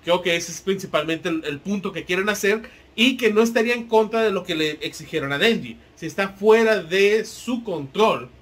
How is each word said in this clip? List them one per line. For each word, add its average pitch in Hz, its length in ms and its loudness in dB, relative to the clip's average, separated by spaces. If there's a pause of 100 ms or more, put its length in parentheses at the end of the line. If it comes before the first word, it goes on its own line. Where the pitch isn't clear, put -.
Creo 180 180 2
que 175 140 0
ese 170 160 -6
es - 80 -12
principalmente 165 680 -2
el, 160 160 -4
el 147 140 -6
punto 196 340 -4
que 160 120 -10
quieren 185 240 -2
hacer 208 340 0 (320)
y 262 220 2
que 226 160 2
no 208 100 4
estaría 233 320 2
en 233 140 -8
contra 220 340 2
de 214 80 2
lo 185 140 -4
que 180 100 -4
le 156 160 0 (100)
exigieron 147 520 -6
a 143 60 -2
Denji. 170 380 0 (200)
Si 165 100 -10
está 196 240 -4
fuera 214 520 4
de 196 420 2
su - 400 -8
control 156 640 0 (120)